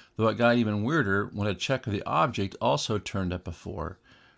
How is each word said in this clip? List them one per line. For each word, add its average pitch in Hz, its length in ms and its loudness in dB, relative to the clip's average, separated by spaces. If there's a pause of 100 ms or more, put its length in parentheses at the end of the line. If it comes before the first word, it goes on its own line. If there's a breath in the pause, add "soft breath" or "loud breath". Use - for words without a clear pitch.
(160 loud breath)
though 110 120 2
it 104 100 0
got 120 180 6
even 107 260 2
weirder 104 520 2
when 104 120 -2
a 101 80 0
check - 320 -2
of 104 60 -2
the 101 140 -2
object 120 540 0
also 120 380 0
turned 92 340 -4
up 87 140 -6
a 87 60 -8
four. 82 460 -10 (400 soft breath)